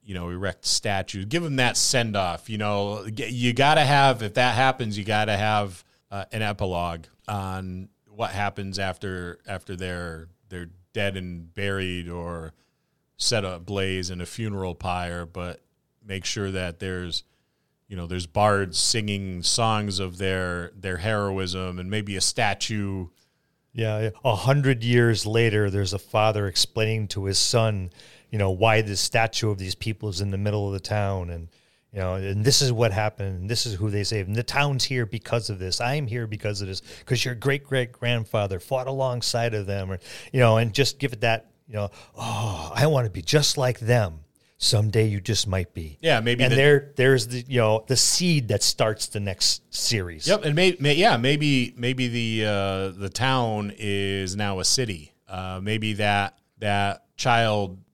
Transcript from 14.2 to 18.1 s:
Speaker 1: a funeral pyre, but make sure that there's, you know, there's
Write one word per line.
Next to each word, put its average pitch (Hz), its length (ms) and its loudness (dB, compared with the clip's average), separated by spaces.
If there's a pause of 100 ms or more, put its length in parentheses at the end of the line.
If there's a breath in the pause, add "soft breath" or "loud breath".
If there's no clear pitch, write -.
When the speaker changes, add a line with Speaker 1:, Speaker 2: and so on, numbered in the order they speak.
Speaker 1:
a 87 40 -6
funeral 98 500 -6
pyre, 87 500 -6
but 87 360 -10 (440)
make 95 200 -8
sure 98 260 -4
that 92 280 -6
there's, 90 440 -6 (640)
you 104 80 -12
know, 87 120 -8
there's 90 180 -4